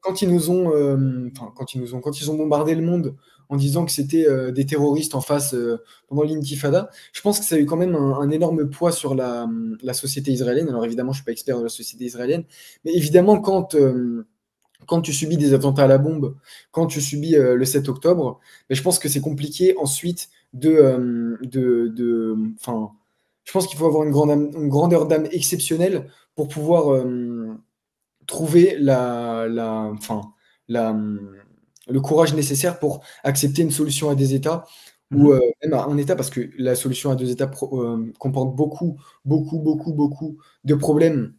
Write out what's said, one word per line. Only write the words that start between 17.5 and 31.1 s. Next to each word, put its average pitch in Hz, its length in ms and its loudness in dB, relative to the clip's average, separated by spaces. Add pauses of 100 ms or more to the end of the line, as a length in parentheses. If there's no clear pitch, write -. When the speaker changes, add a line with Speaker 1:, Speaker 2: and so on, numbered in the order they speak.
Speaker 1:
le 127 100 2
sept 139 240 -2
octobre, 139 520 0 (280)
ben, 135 60 -2
je 135 80 -4
pense 175 160 0
que 151 100 -4
c'est 139 120 -2
compliqué 147 580 0
ensuite 170 520 -6 (220)
de, 131 180 0
euh, 123 720 4
de, 123 520 0
de, 113 420 -2 (220)
enfin, 110 320 -6 (540)
je - 80 -18
pense 185 160 0
qu'il 143 100 -12
faut 160 80 0
avoir 156 160 4
une 151 80 0
grande 147 200 4
âme, 147 240 2
une 151 140 -2
grandeur 160 380 4
d'âme 156 240 2
exceptionnelle 170 760 -2 (260)
pour 147 140 -4
pouvoir, 151 440 2
euh, 120 640 -2 (760)
trouver 170 500 4
la, 120 680 0
la, 110 440 -4
enfin, 107 400 -8 (360)
la, 113 280 0 (920)